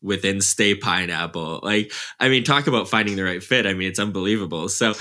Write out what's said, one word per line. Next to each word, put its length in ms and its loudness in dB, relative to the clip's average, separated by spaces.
within 400 -2
Stay 340 2
Pineapple. 880 -2
Like, 300 0
I 100 4
mean, 140 4
talk 240 2
about 220 2
finding 260 2
the 80 -2
right 180 -2
fit. 240 2
I 80 0
mean, 140 -2
it's 120 -2
unbelievable. 680 -2
So 320 2